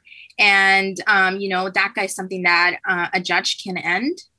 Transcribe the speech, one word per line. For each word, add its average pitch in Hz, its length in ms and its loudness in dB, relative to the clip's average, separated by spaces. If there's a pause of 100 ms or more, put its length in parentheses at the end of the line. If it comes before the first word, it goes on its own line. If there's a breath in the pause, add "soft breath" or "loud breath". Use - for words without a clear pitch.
(400 loud breath)
And, 196 560 4 (100)
um, 196 320 2
you 196 100 -4
know, 185 220 -2
daca 196 360 -2
is 190 100 -8
something 185 260 -6
that, 175 420 2
uh, 175 280 -2
a - 80 0
judge 180 420 -2
can 185 160 -8
end. 214 400 -2 (200)